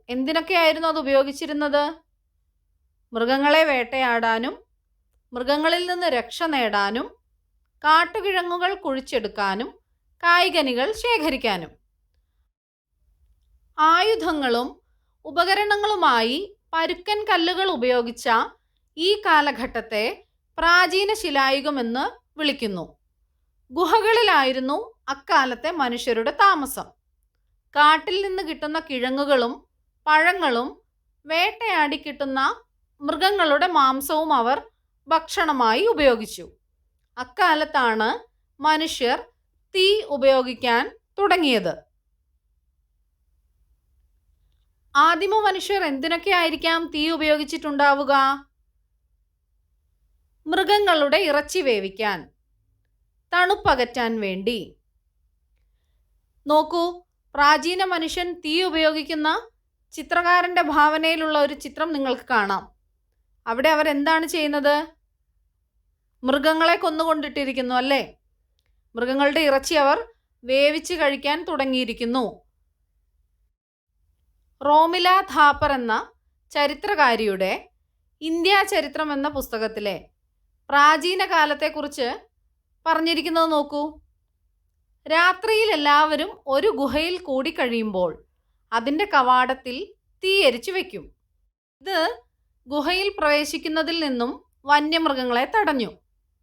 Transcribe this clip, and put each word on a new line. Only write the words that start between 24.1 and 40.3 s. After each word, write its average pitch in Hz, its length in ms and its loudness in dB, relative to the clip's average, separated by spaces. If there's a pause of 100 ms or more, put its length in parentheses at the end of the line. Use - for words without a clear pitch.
അക്കാലത്തെ 269 680 -2
മനുഷ്യരുടെ 240 640 -2
താമസം. 294 500 2 (840)
കാട്ടിൽ 302 460 4
നിന്ന് 392 220 -4
കിട്ടുന്ന 302 360 -6
കിഴങ്ങുകളും 269 760 -2 (520)
പഴങ്ങളും 311 640 2 (580)
വേട്ടയാടി 339 760 -2
കിട്ടുന്ന 277 400 -6 (600)
മൃഗങ്ങളുടെ 330 680 2
മാംസവും 302 640 0
അവർ 247 240 2 (500)
ഭക്ഷണമായി 311 760 0 (100)
ഉപയോഗിച്ചു. 220 520 0 (720)
അക്കാലത്താണ് 262 920 0 (500)
മനുഷ്യർ 311 580 0 (580)
തീ 381 120 4 (280)
ഉപയോഗിക്കാൻ 254 680 2 (340)